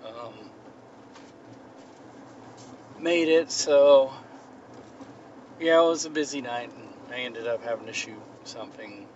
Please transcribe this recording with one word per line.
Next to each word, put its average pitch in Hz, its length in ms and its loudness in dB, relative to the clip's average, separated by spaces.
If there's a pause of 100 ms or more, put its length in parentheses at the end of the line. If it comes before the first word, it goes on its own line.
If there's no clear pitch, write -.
um, 113 300 -16 (2750)
made 165 300 0
it, 160 240 2
so, 143 600 6 (1500)
yeah, 165 240 4
it - 20 6
was 165 200 0
a 160 40 -12
busy 143 320 -6
night, 120 340 -10
and - 380 -20
I 123 60 -10
ended 117 260 -10
up 117 180 -6
having 113 220 -8
to 110 80 -14
shoot 107 260 -12 (260)
something 104 600 -18 (100)